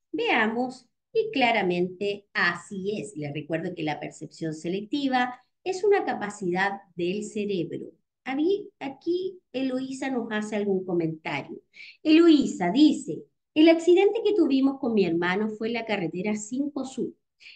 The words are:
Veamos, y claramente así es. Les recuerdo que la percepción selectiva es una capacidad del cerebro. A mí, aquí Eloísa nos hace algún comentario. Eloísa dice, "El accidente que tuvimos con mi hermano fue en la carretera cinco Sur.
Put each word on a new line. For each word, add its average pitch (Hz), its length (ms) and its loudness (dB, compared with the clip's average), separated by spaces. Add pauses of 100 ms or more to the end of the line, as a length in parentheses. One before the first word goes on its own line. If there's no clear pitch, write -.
(120)
Veamos, 254 760 -2 (240)
y - 220 0
claramente 202 1000 0
así 190 640 -2
es. - 160 -12
Les 147 160 -8
recuerdo 165 420 -6
que 170 80 -8
la 151 160 -4
percepción - 540 -10
selectiva 247 880 -4 (240)
es 370 180 -6
una 403 220 4
capacidad 202 800 -2 (140)
del 185 280 -4
cerebro. 202 680 -6 (320)
A 262 120 -6
mí, 349 320 0 (100)
aquí 349 600 -6 (140)
Eloísa 262 560 -4
nos 226 200 -4
hace 214 240 -4
algún 196 300 -2
comentario. 160 760 -4 (400)
Eloísa 302 680 6
dice, 262 520 4 (300)
"El 320 160 8
accidente 359 520 6
que 403 120 2
tuvimos 269 440 2
con 233 140 -2
mi 196 140 4
hermano 180 420 0
fue 214 200 -6
en 233 40 -2
la 226 140 -4
carretera 202 500 -2
cinco 269 480 -6
Sur. - 300 -6 (420)